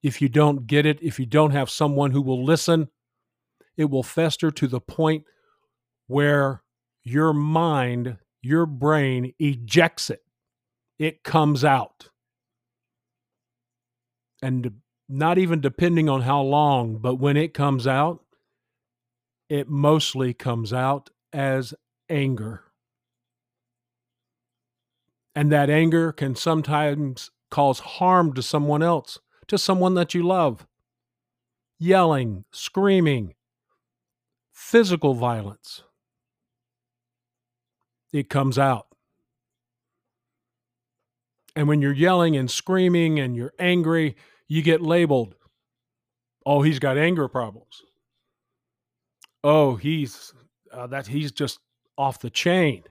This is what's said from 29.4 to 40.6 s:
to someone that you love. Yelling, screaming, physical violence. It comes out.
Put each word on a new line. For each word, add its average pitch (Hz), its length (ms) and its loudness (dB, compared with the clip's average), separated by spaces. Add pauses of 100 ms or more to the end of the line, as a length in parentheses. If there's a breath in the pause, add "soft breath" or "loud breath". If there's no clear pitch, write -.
to 202 100 -2
someone 185 360 2
that 175 200 0
you 175 80 0
love. 175 460 0 (1120)
Yelling, 156 760 2
screaming, 165 840 0 (1160)
physical 180 600 2
violence. 117 680 -6 (2250)
It 143 180 -4
comes 135 280 -2
out. 131 280 0 (2750)